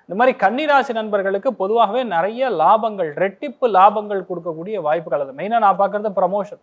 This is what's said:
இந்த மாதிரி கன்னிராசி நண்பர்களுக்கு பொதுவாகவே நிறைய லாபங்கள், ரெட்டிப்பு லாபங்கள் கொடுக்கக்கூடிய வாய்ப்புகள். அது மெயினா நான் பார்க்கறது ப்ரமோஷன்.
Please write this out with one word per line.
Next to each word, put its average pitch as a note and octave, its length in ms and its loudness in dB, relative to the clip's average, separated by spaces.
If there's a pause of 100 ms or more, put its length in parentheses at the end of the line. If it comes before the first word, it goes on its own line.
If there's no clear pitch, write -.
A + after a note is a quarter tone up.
இந்த G3 160 0
மாதிரி C4 140 4
கன்னிராசி C4+ 520 2
நண்பர்களுக்கு G#3 640 -2
பொதுவாகவே G#3+ 500 0
நிறைய A3 460 -2
லாபங்கள், G3 640 2
ரெட்டிப்பு G3 540 -4
லாபங்கள் G3+ 600 4
கொடுக்கக்கூடிய F3 520 -8
வாய்ப்புகள். D#3+ 380 -2
அது C3+ 120 -6
மெயினா F#3+ 260 -4
நான் G3 220 2
பார்க்கறது G3+ 360 -2
ப்ரமோஷன். F#3+ 480 -2